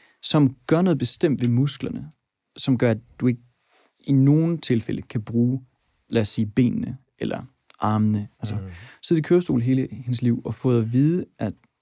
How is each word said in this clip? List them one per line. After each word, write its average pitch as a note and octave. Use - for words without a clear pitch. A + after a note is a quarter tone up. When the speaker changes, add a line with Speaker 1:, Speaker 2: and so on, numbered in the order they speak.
Speaker 1:
som C#3+
gør E3
noget F3
bestemt B2
ved A#2+
musklerne, C#3
som B2+
gør, B2
at G#2+
du C3
ikke A#2
i D3
nogen D3+
tilfælde -
kan A#2
bruge, A#2+
lad A2+
os G#2+
sige, A2
benene B2
eller -
armene. G#2+
Altså, G#2
Speaker 2:
Mm. G2+
Speaker 1:
siddet E3
i -
kørestol E3+
hele C3
hendes A#2+
liv A#2+
og A2
fået A#2+
at A2
vide, D3+
at G#2+